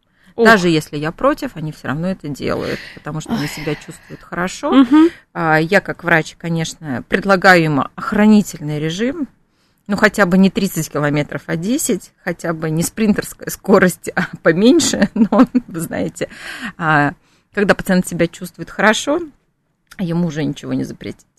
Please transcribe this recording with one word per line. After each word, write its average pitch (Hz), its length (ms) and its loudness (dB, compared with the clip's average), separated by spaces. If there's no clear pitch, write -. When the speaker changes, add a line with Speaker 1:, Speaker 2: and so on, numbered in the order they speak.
Speaker 1:
Ох. 233 100 2
Speaker 2:
Даже 202 220 4
если 156 300 0
я 151 140 -4
против, 277 440 -2
они 156 160 -8
всё - 160 -12
равно 156 200 -4
это 190 200 -8
делают, - 500 -6
потому 151 260 -10
что - 140 -10
они 180 100 -4
Speaker 1:
Ох. 147 60 -6
Speaker 2:
себя 151 240 -8
чувствуют - 480 -16
хорошо. 185 500 -6
Speaker 1:
Мгм. 277 360 6
Speaker 2:
А, 160 260 2
я 170 220 2
как - 240 -8
врач, 170 320 0
конечно, 160 720 -6
предлагаю 185 560 4
им 151 160 2
охранительный 208 840 2
режим, 226 500 -4
ну, 202 80 -2
хотя 208 300 2
бы 180 120 4
не 190 120 6
тридцать 170 400 -4
километров, 147 560 -2
а 170 100 -6
десять, 202 560 -4
хотя 170 300 -6
бы 160 160 -6
не 156 120 0
спринтерская - 680 -2
скорость, - 640 2
а 180 120 -2
поменьше, 208 680 4
<laughs> - 40 -10
но, 220 320 4
вы 175 120 -10
знаете, - 480 -8
а, 156 340 2
когда 202 200 2
пациент 180 320 0
себя 170 200 -2
чувствует 170 440 -12
хорошо, 220 500 -2
ему 175 300 -2
уже 151 160 -6
ничего 143 300 -8
не 131 100 -4
запретить. - 420 -14